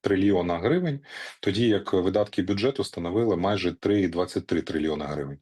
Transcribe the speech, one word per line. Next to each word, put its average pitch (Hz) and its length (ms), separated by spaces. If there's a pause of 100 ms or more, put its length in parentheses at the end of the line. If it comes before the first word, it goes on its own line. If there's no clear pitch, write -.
трильйона 95 580
гривень, 143 420 (400)
тоді 104 280
як 104 240
видатки 98 500
бюджету 101 420
становили 95 520
майже 90 360
три 101 280
і 92 80
двадцять 87 380
три 80 160
трильйона 76 440
гривень. 71 360